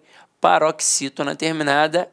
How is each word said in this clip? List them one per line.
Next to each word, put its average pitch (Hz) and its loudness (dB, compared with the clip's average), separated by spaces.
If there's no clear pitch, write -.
paroxítona 156 0
terminada 156 0